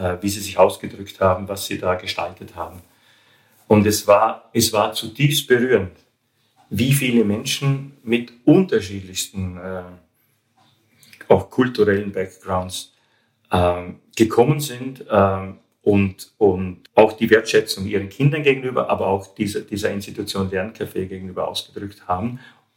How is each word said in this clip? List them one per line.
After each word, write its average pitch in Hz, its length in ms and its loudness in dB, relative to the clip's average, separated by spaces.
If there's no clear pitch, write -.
äh, - 20 -18
wie 101 80 -2
sie 101 120 -6
sich - 180 -6
ausgedrückt - 600 0
haben, 95 280 0
was 98 180 -8
sie 98 120 -6
da 92 180 0
gestaltet - 600 -8
haben. 87 260 -12
Und 104 200 6
es - 180 -2
war, 104 480 4
es 117 200 2
war 110 200 0
zutiefst 143 540 -2
berührend, 117 440 2
wie 120 240 2
viele 123 300 2
Menschen 135 720 -2
mit 117 300 -2
unterschiedlichsten, 95 1120 0
äh, 92 260 -10
auch 95 220 2
kulturellen 104 640 0
Backgrounds, 92 800 -8
ähm, 90 480 0
gekommen 120 440 4
sind, 131 520 -10
ähm, 98 480 0
und, 101 540 0
und 92 580 0
auch 110 180 6
die 110 160 -2
Wertschätzung 107 560 2
ihren 98 220 -4
Kindern 143 340 0
gegenüber, 135 480 0
aber 101 180 0
auch 98 280 -4
dieser, 101 260 -4
dieser 98 300 -4
Institution 101 580 -6
Lerncafé 95 560 -6
gegenüber 92 420 -8
ausgedrückt - 600 -12
haben. 113 320 -4